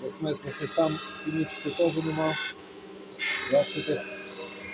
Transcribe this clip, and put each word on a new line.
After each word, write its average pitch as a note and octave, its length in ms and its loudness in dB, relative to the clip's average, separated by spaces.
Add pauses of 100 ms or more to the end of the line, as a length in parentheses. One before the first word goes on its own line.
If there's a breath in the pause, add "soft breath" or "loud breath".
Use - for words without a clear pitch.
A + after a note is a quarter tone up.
Бо C3 60 -4
смислу D3 420 -2
щось C#3+ 200 -4
там D#3+ 280 4 (260)
хімічити D3+ 440 0
теж D#3+ 260 4
нема. D#3 400 2 (1160)
Бачите, - 500 4 (720)